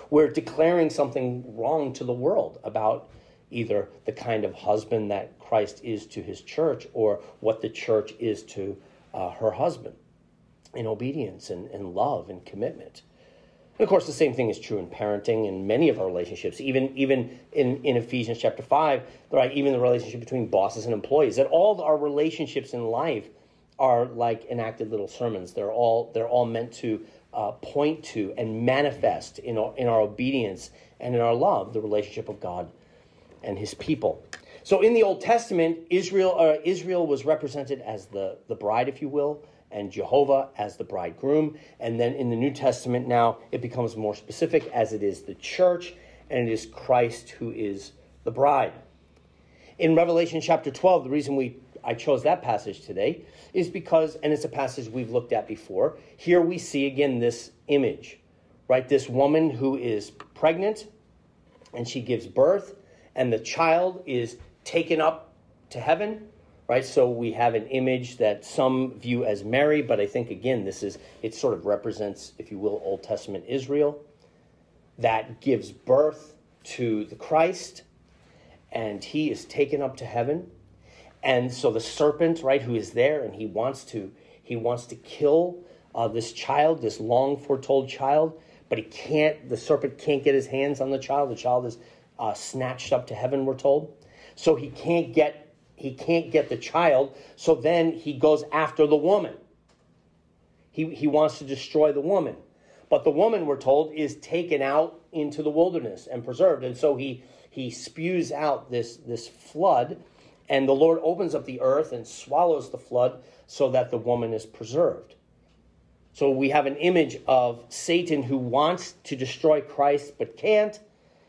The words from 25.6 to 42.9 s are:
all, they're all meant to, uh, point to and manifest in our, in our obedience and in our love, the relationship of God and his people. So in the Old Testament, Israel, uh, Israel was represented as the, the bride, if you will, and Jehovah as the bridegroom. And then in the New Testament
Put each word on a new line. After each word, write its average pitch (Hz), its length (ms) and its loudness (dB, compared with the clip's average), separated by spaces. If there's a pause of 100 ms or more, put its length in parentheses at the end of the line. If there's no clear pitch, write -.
all, 117 420 2
they're 113 140 -2
all 123 180 2
meant 117 280 -4
to, 110 300 -4 (300)
uh, 107 180 -4
point 156 520 -2
to 98 320 -6
and 113 300 -4
manifest 131 720 0
in 113 220 -6
our, 110 180 -4
in 127 100 0
our 113 140 4
obedience 110 720 -2 (280)
and 123 140 -6
in 120 80 2
our 117 140 2
love, 120 380 0
the 110 80 -2
relationship 104 480 -4
of 101 100 -12
God 87 320 -8 (720)
and 101 160 -6
his 107 160 -10
people. 120 480 -4 (400)
So 190 180 2
in 233 140 6
the 226 80 6
Old 196 180 2
Testament, 180 560 2 (140)
Israel, 185 480 2
uh, 156 240 6
Israel 175 420 0
was 139 200 -2
represented 139 560 -2
as 107 260 -10
the, 98 400 -6
the 113 80 -6
bride, 110 340 0
if 131 140 -10
you 139 60 -6
will, 147 340 -2 (260)
and 101 220 -8
Jehovah 135 680 2
as 104 200 -6
the - 60 -10
bridegroom. 135 760 -2 (200)
And 117 200 -4
then 120 160 0
in 123 160 -2
the 117 40 0
New 123 160 0
Testament 123 560 -2